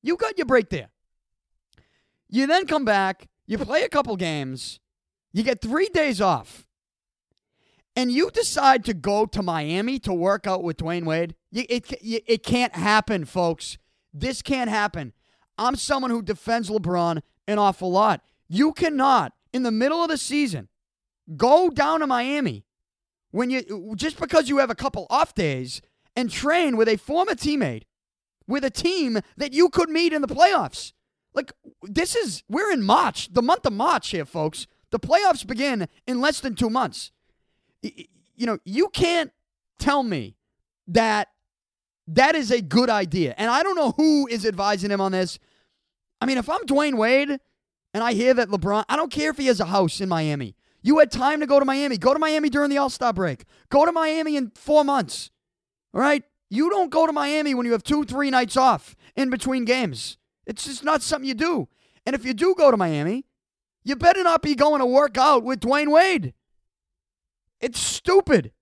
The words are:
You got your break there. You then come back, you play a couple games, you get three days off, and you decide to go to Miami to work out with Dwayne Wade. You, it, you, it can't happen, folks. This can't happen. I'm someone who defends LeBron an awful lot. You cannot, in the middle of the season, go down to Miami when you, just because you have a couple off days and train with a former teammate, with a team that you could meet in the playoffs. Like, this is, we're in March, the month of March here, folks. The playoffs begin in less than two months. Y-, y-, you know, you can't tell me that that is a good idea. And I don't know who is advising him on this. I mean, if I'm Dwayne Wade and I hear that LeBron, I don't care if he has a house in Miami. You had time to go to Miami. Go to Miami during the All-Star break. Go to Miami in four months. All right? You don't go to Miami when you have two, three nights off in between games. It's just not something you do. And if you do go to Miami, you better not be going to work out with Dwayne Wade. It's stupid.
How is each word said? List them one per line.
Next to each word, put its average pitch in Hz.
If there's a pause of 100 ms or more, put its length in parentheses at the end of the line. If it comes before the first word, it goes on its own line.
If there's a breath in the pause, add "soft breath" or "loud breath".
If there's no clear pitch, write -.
You 311
got 440
your 330
break 240
there. 135 (1400)
You 269
then 359
come 302
back, 196 (180)
you 208
play 254
a -
couple 254
games, 147 (540)
you 214
get 247
three 311
days 302
off, 156 (1300)
and 247
you 302
decide 277
to 233
go 202
to 208
Miami 180
to 202
work 190
out 185
with 165
Dwayne 170
Wade. 165 (160)
You, 233
it, -
you, 226
it 233
can't 247
happen, 208
folks. - (360)
This 240
can't 254
happen. 208 (460)
I'm 247
someone 262
who 233
defends 208
LeBron 170 (280)
an -
awful 185
lot. 196 (240)
You 262
cannot, 269 (180)
in 254
the 240
middle 269
of 339
the 320
season, 214 (680)
go 302
down 294
to 302
Miami 247 (680)
when 240
you, 214
just 302
because 311
you 277
have 262
a 226
couple 233
off 302
days 131 (340)
and 240
train 294
with 226
a 220
former 349
teammate, 226 (640)
with 269
a 269
team 311 (160 soft breath)
that 285
you 320
could 330
meet 320
in 302
the 262
playoffs. 311 (400)
Like, 269 (280)
this 208
is, 330
we're 370
in 247
March, 220
the 247
month 302
of 247
March 254
here, 165
folks. 156 (220)
The 233
playoffs 339
begin 240 (180)
in 247
less 285
than 247
two 240
months. 220 (680)
Y-, -
y-, - (280)
you 233
know, 214
you 277
can't 339 (480)
tell 277
me 135 (540)
that 214 (800)
that 262
is 247
a 247
good 208
idea. 175
And 220
I 277
don't 381
know 285
who 294
is 233
advising 202
him 202
on 190
this. 185 (800)
I 233
mean, 262
if 240
I'm 370
Dwayne 277
Wade 269 (540)
and 214
I 240
hear 240
that 233
LeBron, 202
I 277
don't 311
care 302
if -
he 269
has 214
a 185
house 185
in 190
Miami. 147 (240)
You 294
had 285
time 285
to 302
go 277
to 277
Miami. 269
Go 247
to 302
Miami 311
during 285
the 277
All-Star 254
break. 175 (240 soft breath)
Go 285
to 339
Miami 311
in 254
four 302
months. 277 (600)
All -
right? 294 (260)
You 285
don't 381
go 320
to 320
Miami 294
when 247
you 233
have 226
two, 294
three 277
nights 254
off 254 (180 soft breath)
in 269
between 254
games. 220 (280)
It's -
just 277
not 302
something 277
you 262
do. 269 (380)
And 254
if 226
you 254
do 349
go 294
to 226
Miami, 175 (580)
you 269
better 349
not 330
be 294
going 285
to 254
work 254
out 262
with 247
Dwayne 294
Wade. 311 (1300)
It's 240
stupid. 311 (100)